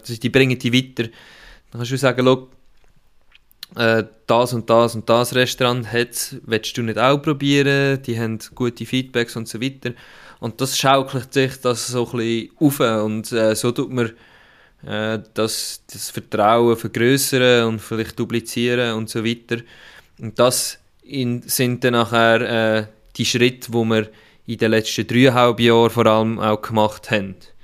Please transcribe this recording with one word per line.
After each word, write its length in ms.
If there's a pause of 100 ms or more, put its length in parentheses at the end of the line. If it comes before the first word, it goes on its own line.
die, 140
die 100
bringen 280
dich 140
weiter. 380 (600)
Dann 100
kannst 100
du 80
sagen, 260
"Schau, 240 (1300)
äh, 280 (220)
das 280
und 160
das 240
und 160
das 240
Restaurant 580
hat's, 440 (100)
willst 320
du 40
nicht 160
auch 200
probieren? 840
Die 160
haben 200 (160)
gute 320
Feedbacks" 500
und 100
so 140
weiter. 320 (480)
Und 220
das 160
schaukelt 560
sich 260
das 280
so 180
ein 100
bisschen 420
auf 220
und, 520
äh, 220
so 180
tut 180
man, 220 (760)
äh, 320 (160)
das, 560
das 200
Vertrauen 680
vergrößern 880
und 140
vielleicht 380
duplizieren 760
und 160
so 140
weiter. 340 (600)
Und 180
das 400 (240)
in, 400
sind 420
dann 80
nachher, 880
äh, 80 (300)
die 80
Schritte, 480
wo 120
wir 240 (380)
in 120
den 120
letzten 360
dreieinhalb 540
Jahren 300
vor 160
allem 320
auch 240
gemacht 480
haben. 240 (300)